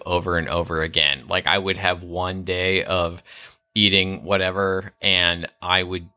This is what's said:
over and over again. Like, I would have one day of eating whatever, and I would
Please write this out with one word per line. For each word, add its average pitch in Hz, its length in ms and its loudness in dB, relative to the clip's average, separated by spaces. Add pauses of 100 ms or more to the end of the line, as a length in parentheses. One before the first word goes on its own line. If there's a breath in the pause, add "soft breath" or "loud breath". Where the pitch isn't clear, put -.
over 87 320 0
and 80 100 -2
over 82 340 -2
again. 73 460 0
Like, 90 180 -2
I 90 120 2
would 95 180 -2
have 90 260 0
one 90 420 -4
day 92 400 0
of 87 380 -2 (540 loud breath)
eating 95 460 4
whatever, 95 680 0 (100)
and 87 460 2 (120)
I 92 220 0
would 90 340 -6